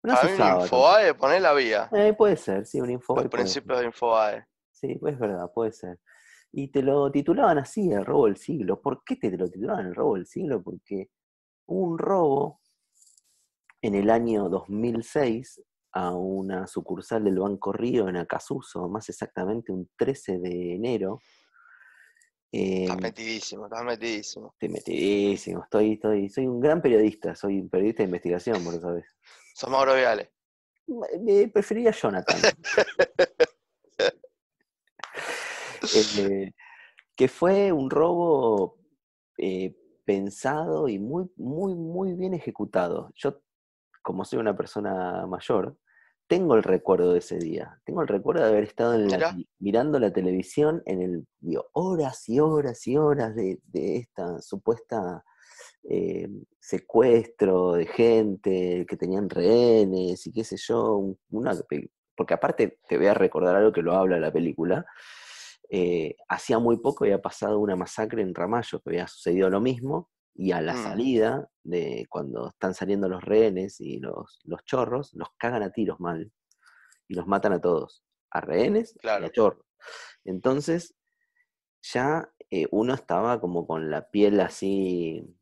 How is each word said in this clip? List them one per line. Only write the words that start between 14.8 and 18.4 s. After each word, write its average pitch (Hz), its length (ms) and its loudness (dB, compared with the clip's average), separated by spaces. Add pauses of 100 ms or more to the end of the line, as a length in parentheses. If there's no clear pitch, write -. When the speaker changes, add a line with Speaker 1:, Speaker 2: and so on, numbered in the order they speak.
Speaker 1:
seis 127 580 -4 (320)
a 90 180 -4
una 95 560 -4
sucursal 92 560 -6
del 95 160 2
Banco 98 320 -2
Río 110 380 0
en 90 80 -4
Acasuso, 87 720 -8